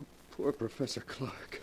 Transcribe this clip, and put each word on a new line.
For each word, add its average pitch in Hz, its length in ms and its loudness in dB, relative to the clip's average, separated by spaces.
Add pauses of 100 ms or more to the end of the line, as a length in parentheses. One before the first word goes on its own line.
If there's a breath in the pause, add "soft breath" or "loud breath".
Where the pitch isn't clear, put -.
(300)
Poor - 220 4
Professor 113 500 2
Clark. - 600 -4